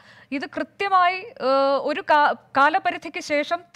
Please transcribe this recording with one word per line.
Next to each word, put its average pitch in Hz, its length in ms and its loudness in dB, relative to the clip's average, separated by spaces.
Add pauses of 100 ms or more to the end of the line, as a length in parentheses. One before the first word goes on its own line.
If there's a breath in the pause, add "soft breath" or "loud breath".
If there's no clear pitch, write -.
(320 loud breath)
ഇത് 269 100 -6 (140)
കൃത്യമായി, 370 580 0
ഏഹ്, 269 680 0
ഒരു 302 180 -4
കാ-, 294 360 2 (200)
കാലപരിധിക്ക് 339 640 0
ശേഷം 302 380 -2 (180)